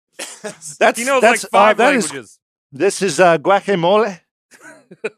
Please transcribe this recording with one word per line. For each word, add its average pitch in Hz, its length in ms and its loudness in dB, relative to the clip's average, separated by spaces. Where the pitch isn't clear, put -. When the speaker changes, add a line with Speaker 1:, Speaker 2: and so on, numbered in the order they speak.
Speaker 1:
<laughs> - 260 -16
Speaker 2:
That's, 226 200 0
Speaker 1:
he 233 60 -8
knows, 269 160 0
Speaker 2:
that's, 220 240 2
Speaker 1:
like, - 60 -16
five 208 280 4
Speaker 2:
uh, 233 60 2
that 285 100 2
is 185 140 -2
Speaker 1:
languages. 127 300 -16
Speaker 2:
this 175 280 -2
is, 175 200 0
uh, 170 160 4
guacamole. 190 800 0
Speaker 1:
<laughs> 175 80 -20